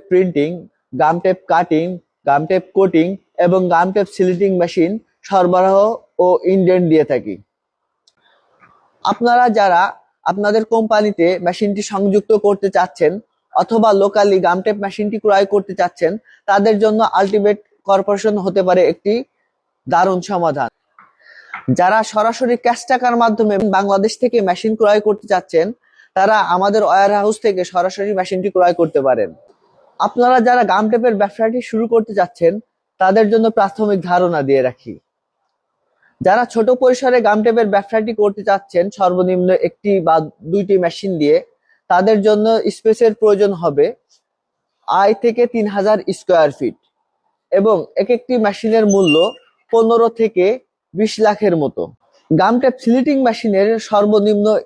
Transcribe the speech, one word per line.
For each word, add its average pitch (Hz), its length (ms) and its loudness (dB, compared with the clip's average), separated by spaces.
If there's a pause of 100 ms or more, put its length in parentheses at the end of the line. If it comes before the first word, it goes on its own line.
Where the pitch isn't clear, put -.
প্রিন্টিং, 170 600 -2 (300)
গামটেপ 170 380 0 (120)
কাটিং, 170 500 -2 (280)
গামটেপ 160 360 0 (120)
কোটিং 185 420 0 (220)
এবং 180 300 2
গামটেপ 185 400 0
সিলেটিং 185 500 -2
মেশিন 175 400 -2 (240)
সরবরাহ 190 760 2 (220)
ও 180 260 2
ইনডেন্ট 185 440 2
দিয়ে 156 160 2
থাকি। 107 340 -6 (1700)
আপনারা 240 440 2
যারা 202 440 2 (300)
আপনাদের 208 420 -2
কোম্পানিতে 208 760 0
মেশিনটি 202 440 -4
সংযুক্ত 202 500 -2
করতে 202 380 0
চাচ্ছেন 180 500 -2 (340)
অথবা 220 380 2
লোকালি 202 460 2
গামটেপ 185 380 -2
মেশিনটি 208 420 -8
ক্রয় 202 280 2
করতে 196 280 -4
চাচ্ছেন, 180 420 -2 (300)
তাদের 202 320 2
জন্য 214 240 2
আলটিমেট 202 560 2 (260)
কর্পোরেশন 202 540 0
হতে 190 240 -2
পারে 180 260 2
একটি 208 360 -4 (640)
দারুণ 180 320 0
সমাধান। 165 480 -4 (1040)
যারা 190 300 2
সরাসরি 226 540 -2
ক্যাশ 233 300 -4
টাকার 247 300 0
মাধ্যমে 214 420 0
বাংলাদেশ 196 640 0
থেকে 240 200 0
মেশিন 202 360 -2
ক্রয় 214 240 2
করতে 208 280 -4
চাচ্ছেন, 180 440 -2 (420)
তারা 208 240 2
আমাদের 196 440 0
ওয়্যারহাউস 202 580 0
থেকে 185 240 -2
সরাসরি 185 500 -4
মেশিনটি 185 360 -4
ক্রয় 180 220 2
করতে 160 280 -2
পারেন। 117 340 0 (640)
আপনারা 240 420 0
যারা 247 240 2
গামটেপের 220 500 0
ব্যবসাটি 220 460 -2
শুরু 226 260 -4
করতে 226 280 -2
চাচ্ছেন, 180 460 -2 (380)
তাদের 202 320 2
জন্য 226 200 2
প্রাথমিক 208 500 -2
ধারণা 175 420 0
দিয়ে 135 200 2
রাখি। 123 360 -6 (1200)
যারা 220 220 2
ছোট 226 260 -2
পরিসরে 254 500 2
গামটেপের 214 460 0
ব্যবসাটি 214 480 -2
করতে 208 300 -2
চাচ্ছেন 196 460 -2
সর্বনিম্ন 180 600 0
একটি 185 500 -2
বা 160 200 2
দুইটি 185 580 -2
মেশিন 175 400 -4
দিয়ে, 151 240 2 (460)
তাদের 196 340 2
জন্য 214 480 0
স্পেসের 220 440 0
প্রয়োজন 208 380 2
হবে 165 420 -2 (920)
আড়াই 196 360 2
থেকে 240 240 0
তিন 226 200 -2
হাজার 202 320 0 (160)
স্কয়ার 160 360 0
ফিট 127 240 -6 (760)
এবং 196 340 0 (120)
এক 202 140 -2
একটি 247 260 -2
মেশিনের 220 500 0
মূল্য 190 460 2 (400)
পনেরো 226 360 2
থেকে 220 500 -2 (360)
বিশ 208 260 -4
লাখের 208 360 0
মতো। 127 360 -4 (460)
গামটেপ 247 400 2
স্লিটিং 269 440 0
মেশিনের 220 560 0
সর্বনিম্ন 208 880 0